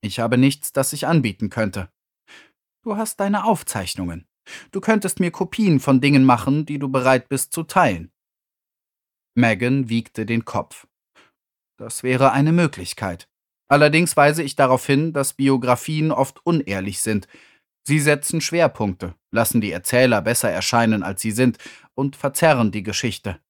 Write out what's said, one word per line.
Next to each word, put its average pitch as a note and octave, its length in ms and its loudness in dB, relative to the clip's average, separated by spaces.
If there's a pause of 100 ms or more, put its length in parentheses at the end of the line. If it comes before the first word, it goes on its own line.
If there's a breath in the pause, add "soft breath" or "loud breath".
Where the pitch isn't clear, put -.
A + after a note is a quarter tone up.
„Ich G#2+ 160 -8
habe A#2 200 0
nichts, C#3 340 2
das C3+ 200 -2
ich D3 140 -6
anbieten A#2 440 0
könnte.“ G2+ 400 -4 (920 soft breath)
„Du G#3 140 -6
hast A3 240 -6
deine G3+ 240 0
Aufzeichnungen. F#2 800 -4 (460 loud breath)
Du G3 100 -6
könntest G#3 380 0
mir F3 100 2
Kopien F3 500 0
von C3 220 4
Dingen C#3 220 6
machen, C3+ 420 2
die D3 120 -8
du C#3 120 -6
bereit C3 400 2
bist - 240 -4
zu E3 80 -6
teilen.“ G#2+ 500 0 (1200)
Megan A#2+ 540 0
wiegte A2+ 380 -4
den A2+ 180 -2
Kopf. - 420 -8 (920 soft breath)
„Das A2+ 240 -12
wäre B2+ 300 2
eine C#3+ 200 2
Möglichkeit. G2 760 -2 (420)
Allerdings D3+ 500 4
weise D3+ 240 4
ich C#3 120 -8
darauf C3 320 2
hin, D3+ 280 0
dass C#3 180 -2
Biografien C3+ 800 0
oft - 320 -4
unehrlich G2 560 -2
sind. G#2 260 -2 (600 soft breath)
Sie D3+ 120 2
setzen D3 420 0
Schwerpunkte, G#2+ 720 -2 (160)
lassen A2+ 300 0
die G2+ 120 -4
Erzähler A#2 500 2
besser A#2 280 -2
erscheinen, A2 520 0
als F#2+ 180 -8
sie A2 120 -4
sind, A#2+ 260 2 (360 loud breath)
und C#3 220 -6
verzerren C#3 540 2
die G#2 120 -8
Geschichte. G#2 680 -6